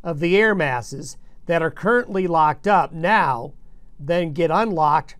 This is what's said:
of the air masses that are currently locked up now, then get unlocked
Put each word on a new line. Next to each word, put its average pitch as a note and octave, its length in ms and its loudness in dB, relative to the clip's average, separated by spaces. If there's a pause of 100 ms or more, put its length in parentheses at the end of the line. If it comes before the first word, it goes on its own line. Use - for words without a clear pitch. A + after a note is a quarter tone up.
of E3 180 -6
the F3 180 2
air G#3+ 180 4
masses C#3 600 -4 (280)
that E3+ 160 2
are D#3+ 100 0
currently G3+ 560 0
locked D#3+ 400 2
up F3+ 260 4
now, D#3+ 600 0 (460)
then E3+ 340 -2
get E3 180 2
unlocked D#3+ 680 2